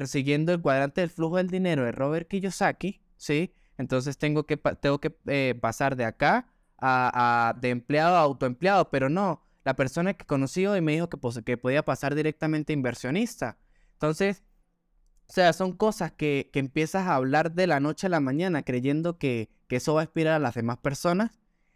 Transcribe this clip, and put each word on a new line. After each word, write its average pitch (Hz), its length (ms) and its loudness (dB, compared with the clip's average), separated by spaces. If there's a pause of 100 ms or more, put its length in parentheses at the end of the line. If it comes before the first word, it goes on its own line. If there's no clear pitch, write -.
siguiendo 147 480 0
el 170 80 -4
cuadrante 139 400 0
del 165 80 -2
flujo 165 260 -2
del 185 120 0
dinero 175 360 0
de 117 80 -2
Robert 151 360 -2
Kiyosaki, 190 760 -4 (160)
¿sí? 151 340 -2 (240)
Entonces 131 400 -4
tengo 151 300 0
que 151 100 -2
pa-, - 180 -2
tengo 143 280 0
que, 151 240 -6
eh, 135 340 0
pasar 131 360 0
de 123 100 -2
acá 165 420 0 (300)
a, 120 720 2
a, - 20 -2
de 123 160 -2
empleado 151 480 2
a 170 40 6
autoempleado, 147 720 2
pero 135 200 0
no, 180 340 -2 (200)
la 131 100 0
persona 170 400 -2
que - 120 -16
conocí 143 400 0
hoy 202 140 0
me 156 120 2
dijo 170 160 -2
que 170 80 -10
pos-, 120 280 -6
que 123 120 -2
podía 135 280 0
pasar 139 300 -2
directamente 156 580 -2
a - 20 0
inversionista. 131 840 -4 (340)
Entonces, 190 500 -2 (880)
o - 40 -20
sea, 175 200 6
son 185 200 -2
cosas 196 400 -2
que, 143 400 -2
que 143 60 -2
empiezas 156 480 -2
a 175 80 2
hablar 147 380 2
de 180 140 2
la 147 140 2
noche 151 260 -2
a 190 40 2
la 170 100 2
mañana 147 420 0
creyendo 143 560 -2
que, 120 320 -4 (180)
que 127 80 -2
eso 151 180 0
va 156 80 4
a - 20 0
inspirar 160 300 0
a 156 40 2
las 127 160 -2
demás 117 240 -4
personas 175 640 -2 (360)